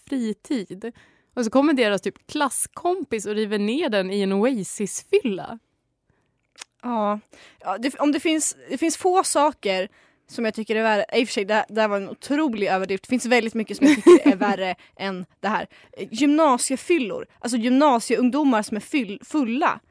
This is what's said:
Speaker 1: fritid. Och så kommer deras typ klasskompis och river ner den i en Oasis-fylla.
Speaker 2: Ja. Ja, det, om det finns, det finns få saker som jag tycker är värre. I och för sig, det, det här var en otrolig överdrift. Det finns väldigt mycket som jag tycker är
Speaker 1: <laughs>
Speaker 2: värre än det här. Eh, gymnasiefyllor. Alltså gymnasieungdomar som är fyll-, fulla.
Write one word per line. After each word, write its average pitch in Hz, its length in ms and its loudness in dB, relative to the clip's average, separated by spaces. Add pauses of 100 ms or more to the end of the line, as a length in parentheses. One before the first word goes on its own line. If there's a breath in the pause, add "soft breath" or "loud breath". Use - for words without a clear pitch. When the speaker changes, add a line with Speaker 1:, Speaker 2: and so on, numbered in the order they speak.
Speaker 1:
fritid. 226 840 -6 (420 soft breath)
Och 247 100 -2
så 220 60 -4
kommer 277 220 4
deras 214 300 2
typ - 240 -10
klasskompis 294 1000 -4
och 214 80 -4
river 214 240 -2
ner 233 300 -2
den 190 220 -2
i 202 120 -2
en 196 100 0
Oasis-fylla. 214 1300 -2 (1200)
Speaker 2:
Ja. 208 380 -2 (400 soft breath)
Ja, - 180 -6
det, 254 220 -4
om 294 120 2
det 285 80 -2
finns, 311 360 0 (140)
det 262 80 -6
finns 330 180 -2
få 370 280 2
saker 202 640 0 (380 soft breath)
som - 180 -6
jag 220 100 -2
tycker 220 220 -4
är 220 60 0
värre. 214 300 2
I 254 120 2
och 220 40 -8
för - 40 -8
sig, 208 120 -2
det, 214 240 0
det 214 120 -2
här 214 80 2
var 202 80 -2
en 196 140 -6
otrolig 262 560 -2
överdrift. 190 380 -2
Det - 40 -20
finns 247 180 -2
väldigt 226 280 2
mycket - 220 -6
som - 100 4
jag 294 100 6
tycker 294 360 8
är 196 40 2
Speaker 1:
<laughs> 202 140 0
Speaker 2:
värre 185 260 -2 (200 soft breath)
än 185 300 -6 (140)
det 196 80 -2
här. 185 180 -4 (260 soft breath)
Eh, - 180 -12
gymnasiefyllor. 277 1160 0 (120)
Alltså 240 200 -4
gymnasieungdomar 247 1040 2
som - 140 -8
är 208 40 -6
fyll-, 208 440 -6
fulla. 277 560 -2 (100)